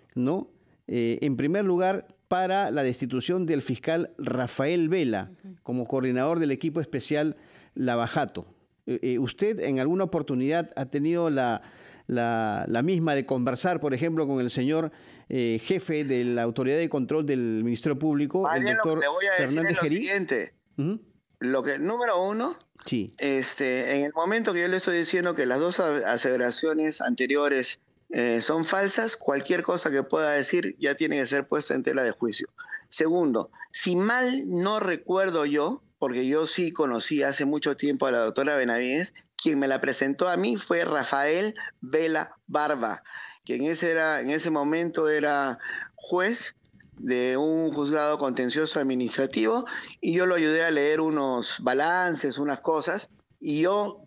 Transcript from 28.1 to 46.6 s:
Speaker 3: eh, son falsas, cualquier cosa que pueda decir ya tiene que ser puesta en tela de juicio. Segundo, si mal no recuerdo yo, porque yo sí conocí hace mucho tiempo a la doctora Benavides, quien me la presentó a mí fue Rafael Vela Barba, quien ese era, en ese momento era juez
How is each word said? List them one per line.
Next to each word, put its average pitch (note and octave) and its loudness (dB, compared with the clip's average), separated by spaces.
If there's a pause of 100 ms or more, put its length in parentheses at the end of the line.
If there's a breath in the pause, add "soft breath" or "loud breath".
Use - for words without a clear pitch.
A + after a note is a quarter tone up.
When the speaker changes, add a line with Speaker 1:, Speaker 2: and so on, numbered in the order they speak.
Speaker 3:
eh, A#2 2
son D#3+ 0
falsas, G3 0
cualquier D3 0
cosa F3 0
que C3+ 2
pueda D#3 2
decir C#3+ 0
ya C#3+ 0
tiene D3+ 0
que B2 0
ser C#3 0
puesta D3+ 0
en C3 -2
tela C3+ 0
de A#2 2
juicio. - -4 (420 loud breath)
Segundo, D#3+ 0 (200 loud breath)
si F3+ 0
mal B3 0
no F#3+ 0
recuerdo F3+ 0
yo, D3 0 (160)
porque B2+ 0
yo D3+ 2
sí E3+ -2
conocí C#3 0
hace C#3 0
mucho C#3+ 0
tiempo C#3 0
a C3 2
la A#2+ 2
doctora C#3 2
Benavides, B2+ 0 (280 loud breath)
quien D3+ 2
me C#3 2
la C3+ 2
presentó C#3 0
a F3 2
mí G#3 2
fue E3+ 0
Rafael D#3 0 (240 loud breath)
Vela D#3 -2 (120)
Barba, C#3 -2 (440 loud breath)
quien B2 -2
ese E3 0
era, D#3+ 2
en B2+ -4
ese D#3 -2
momento D#3 0
era C#3+ 0 (380 loud breath)
juez F#3+ -2 (420)